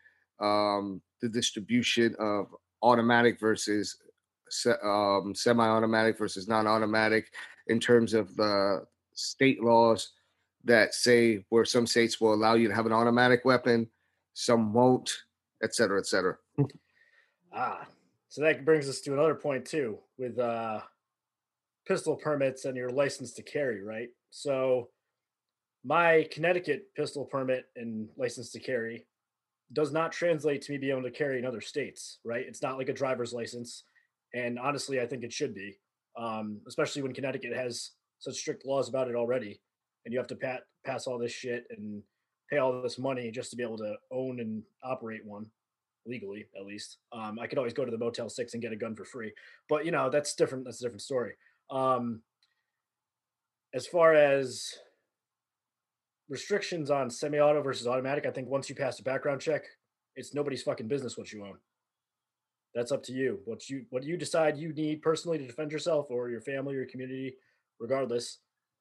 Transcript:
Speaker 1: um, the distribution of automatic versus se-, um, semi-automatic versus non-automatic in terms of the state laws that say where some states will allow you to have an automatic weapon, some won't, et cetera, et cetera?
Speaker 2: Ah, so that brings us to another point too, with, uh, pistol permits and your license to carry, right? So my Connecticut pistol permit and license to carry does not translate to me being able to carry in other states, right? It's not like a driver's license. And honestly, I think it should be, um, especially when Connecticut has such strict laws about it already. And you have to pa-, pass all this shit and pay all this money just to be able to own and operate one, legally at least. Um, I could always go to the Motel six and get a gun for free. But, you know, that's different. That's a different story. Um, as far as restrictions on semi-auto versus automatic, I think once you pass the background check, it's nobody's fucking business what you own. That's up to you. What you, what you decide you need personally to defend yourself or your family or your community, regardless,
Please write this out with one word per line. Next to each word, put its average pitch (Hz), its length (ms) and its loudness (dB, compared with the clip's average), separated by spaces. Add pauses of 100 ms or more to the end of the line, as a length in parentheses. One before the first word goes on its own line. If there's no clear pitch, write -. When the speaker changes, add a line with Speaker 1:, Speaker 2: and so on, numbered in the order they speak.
(400)
Speaker 1:
um, 101 640 2 (200)
the 120 80 0
distribution 117 880 2
of 104 360 -2 (260)
automatic 117 580 6
versus 107 640 0 (480)
se-, - 340 0
um, 101 520 2
semi-automatic 113 840 4
versus 98 300 -6
non-automatic 110 840 2 (340)
in 113 120 4
terms 117 340 6
of 104 220 2
the 101 520 2 (260)
state - 480 0
laws 117 520 6 (500)
that 110 300 6
say 117 560 4
where 113 160 6
some 120 220 2
states 113 320 2
will 110 140 6
allow 110 220 4
you 117 120 6
to 101 80 0
have 113 100 2
an 113 80 2
automatic 120 520 4
weapon, 120 440 4 (440)
some 113 400 2
won't, 123 500 4 (380)
et 110 140 -4
cetera, 98 240 2
et 92 60 -4
cetera? 92 320 0 (1120)
Speaker 2:
Ah, - 360 -6 (400)
so - 140 -8
that 143 240 2
brings 151 240 4
us 127 120 -8
to 143 120 -4
another 147 220 4
point 139 300 -4
too, 123 380 -4 (140)
with, 123 220 -6
uh, 113 440 -2 (1040)
pistol 160 300 0
permits 139 500 -2
and 131 120 -4
your 123 120 -4
license 131 440 -2
to 120 100 -16
carry, 127 380 -4
right? 110 280 -8 (200)
So 131 600 0 (920)
my 160 480 6
Connecticut 170 640 0
pistol 143 300 -4
permit 131 500 -2
and 113 420 -8
license 123 340 -6
to 113 80 -12
carry 117 480 -6 (640)
does 151 180 0
not 160 220 0
translate 151 500 0
to - 100 -10
me 143 60 -4
being 135 140 0
able 131 100 -2
to 123 80 -6
carry 135 280 -2
in 120 60 -4
other 117 160 -6
states, - 640 -8
right? 117 220 -4
It's 117 160 -12
not 135 140 -4
like 135 120 -4
a 131 40 -2
driver's 123 400 -2
license. 120 520 -10 (480)
And 120 260 -4
honestly, 135 420 -2
I 120 60 -2
think 123 160 -6
it 123 100 -10
should 131 220 -4
be, 98 240 -12 (380)
um, 110 500 -6
especially 143 360 -2
when 131 100 -6
Connecticut 127 420 -6
has 123 360 -8 (280)
such 127 160 -10
strict - 300 -8
laws 135 240 0
about 127 200 0
it 120 60 -4
already. 117 460 -2 (440)
And 117 80 -8
you 123 60 0
have 123 100 -4
to 127 60 -8
pa-, 127 260 -6 (240)
pass 131 220 -6
all 123 120 -6
this 117 140 -4
shit 120 380 -8
and 104 320 -12 (460)
pay 143 80 0
all 131 240 0
this 123 180 -6
money 127 320 -4
just 120 200 -8
to 120 60 -12
be 120 60 -4
able 113 160 -6
to 107 180 -6 (140)
own 127 280 -6
and 110 240 -6 (200)
operate 117 420 -8
one, 104 260 -14 (540)
legally 104 420 -12 (100)
at 98 80 -14
least. 101 340 -16 (120)
Um, 110 280 -10
I 113 80 -8
could 135 100 -4
always 123 160 -4
go 131 120 -4
to 120 60 -6
the 113 60 -6
Motel 117 320 -6
six 120 240 -8
and 117 80 -8
get 117 100 -6
a 110 60 -8
gun 110 180 -6
for 101 100 -14
free. 110 280 -12 (340)
But, 156 180 0
you 165 60 -2
know, 135 180 0
that's 147 260 0
different. 131 300 0
That's 120 160 -14
a - 40 -12
different 104 160 -8
story. 120 340 -4 (340)
Um, 127 540 0 (1500)
as 127 140 -6
far 165 260 8
as 139 640 4 (1500)
restrictions 165 640 -4
on 135 180 0
semi-auto 147 520 4
versus 120 260 -4
automatic, 131 380 0
I 127 60 -2
think 131 180 -8
once 135 200 -4
you 139 60 -10
pass 131 220 -4
the 104 60 -18
background 135 380 -2
check, 151 220 0 (520)
it's 131 180 -14
nobody's 139 300 -4
fucking 123 240 -4
business 123 300 -4
what 107 140 -12
you 104 140 -14
own. 98 140 -16 (1120)
That's 120 180 -4
up 131 120 -4
to 127 100 -12
you. 127 320 -2
What 110 240 -12
you, 135 200 -10
what 127 140 -6
you 156 120 -6
decide 151 420 0
you 156 160 -8
need 151 280 -4
personally 160 380 -2
to 135 80 -10
defend 147 240 -8
yourself 151 400 0
or 123 180 -4
your 113 120 -6
family 139 340 -6
or 135 40 -4
your 127 100 -6
community, 131 480 -10 (420)
regardless, 120 600 -4 (420)